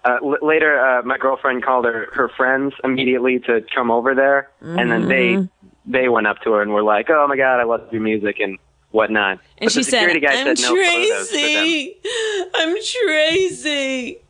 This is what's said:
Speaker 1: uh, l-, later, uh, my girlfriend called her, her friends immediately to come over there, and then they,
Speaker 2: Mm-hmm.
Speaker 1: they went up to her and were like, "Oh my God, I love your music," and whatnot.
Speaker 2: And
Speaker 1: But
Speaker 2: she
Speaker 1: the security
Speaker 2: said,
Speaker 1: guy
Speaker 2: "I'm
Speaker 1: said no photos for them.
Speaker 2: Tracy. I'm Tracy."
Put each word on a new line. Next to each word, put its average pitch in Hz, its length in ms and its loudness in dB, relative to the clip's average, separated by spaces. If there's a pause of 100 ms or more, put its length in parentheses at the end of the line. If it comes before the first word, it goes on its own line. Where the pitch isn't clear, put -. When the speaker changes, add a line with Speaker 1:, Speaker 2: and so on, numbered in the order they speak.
Speaker 1:
uh, 123 180 2
l-, 143 180 0
later, 151 380 2
uh, 127 240 2
my 131 140 -2
girlfriend 131 460 0
called 127 220 2
her, 113 280 -2
her 123 160 0
friends 135 440 0 (120)
immediately 127 540 0
to 113 260 -2 (100)
come 120 160 0
over 120 240 2
there, 139 340 2 (120)
and 156 280 -2
then 113 200 0
they, - 240 2
Speaker 2:
Mm-hmm. - 580 -6
Speaker 1:
they 127 160 2
went 113 200 2
up 104 160 -2
to 113 100 0
her 104 80 2
and 104 120 -2
were 104 100 2
like, 107 260 0
"Oh 151 180 4
my 139 80 0
God, 131 240 2
I 120 40 2
love 117 280 -2
your 113 100 -4
music," 107 380 -2
and 98 180 -4 (340)
whatnot. 107 420 2 (260)
Speaker 2:
And 226 80 -2
Speaker 1:
But 220 40 0
Speaker 2:
she 254 100 0
Speaker 1:
the - 20 -2
security 190 360 2
Speaker 2:
said, 143 80 0
Speaker 1:
guy 139 120 2 (100)
Speaker 2:
"I'm - 60 2
Speaker 1:
said - 80 -2
no - 120 2
photos 370 540 0
for 415 60 -6
them. 302 180 0
Speaker 2:
Tracy. 311 440 -2 (580)
I'm 330 260 -2
Tracy." 311 1400 -2 (120)